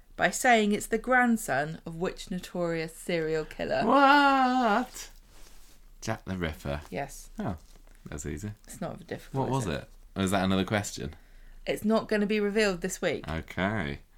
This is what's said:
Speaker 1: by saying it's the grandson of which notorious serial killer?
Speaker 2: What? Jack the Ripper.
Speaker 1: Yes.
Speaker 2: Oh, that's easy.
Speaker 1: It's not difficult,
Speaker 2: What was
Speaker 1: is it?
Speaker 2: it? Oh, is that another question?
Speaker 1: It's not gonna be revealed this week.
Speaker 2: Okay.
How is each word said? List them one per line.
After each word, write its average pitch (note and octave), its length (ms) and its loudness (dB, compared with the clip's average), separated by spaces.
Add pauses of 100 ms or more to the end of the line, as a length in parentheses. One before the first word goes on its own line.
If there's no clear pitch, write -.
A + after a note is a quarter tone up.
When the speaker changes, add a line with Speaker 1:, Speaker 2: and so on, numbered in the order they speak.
(140)
Speaker 1:
by E3+ 160 2
saying A3 420 4
it's - 140 -2
the A3+ 120 -2
grandson A3 880 0
of E3 120 -10
which - 340 -6
notorious E3+ 640 -4
serial D#3+ 500 -2
killer? - 400 -2
Speaker 2:
What? C4 1200 6 (920)
Jack - 220 -6
the F#2+ 120 -6
Ripper. D2+ 440 -4 (100)
Speaker 1:
Yes. - 380 -10 (100)
Speaker 2:
Oh, C3 180 -4 (500)
that's - 200 -10
easy. D#2 240 -6 (160)
Speaker 1:
It's - 140 -16
not - 260 -10
difficult, A#2+ 420 -6
Speaker 2:
What - 60 -2
was B2+ 120 -2
Speaker 1:
is E2+ 80 -2
it? C2+ 80 -4
Speaker 2:
it? - 60 -18 (280)
Oh, F#2+ 60 0
is F#2 80 2
that F#2+ 140 2
another F#2+ 200 2
question? G2 500 -4 (520)
Speaker 1:
It's - 180 -4
not A3 240 2
gonna G#3 180 2
be G#3+ 140 0
revealed G3+ 400 0
this F#3 220 -6
week. C3 260 -2
Speaker 2:
Okay. E2 720 -2 (180)